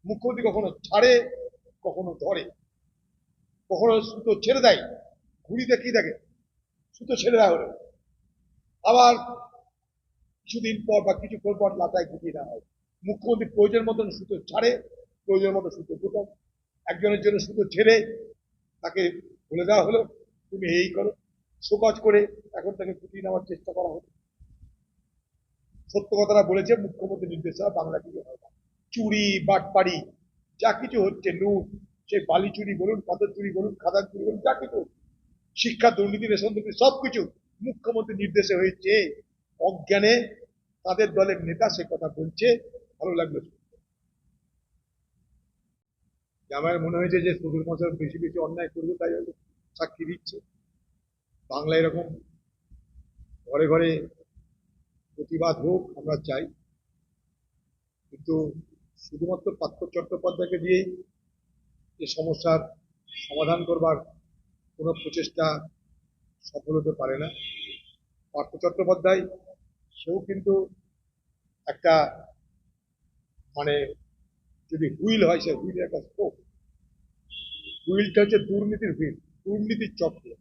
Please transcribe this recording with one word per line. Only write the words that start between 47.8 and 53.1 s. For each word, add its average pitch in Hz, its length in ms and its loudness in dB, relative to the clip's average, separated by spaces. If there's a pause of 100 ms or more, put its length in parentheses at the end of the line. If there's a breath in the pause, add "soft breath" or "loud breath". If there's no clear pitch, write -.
বেশি 156 200 -8
বেশি 170 220 -6
অন্যায় 170 280 -6
করবে, 170 320 -6
তাই 170 140 -2
হয়তো 170 180 -8 (460)
সাক্ষী 165 280 -8
দিচ্ছে। 180 340 -12 (1120)
বাংলা 151 280 0
এরকম 165 380 0 (1400)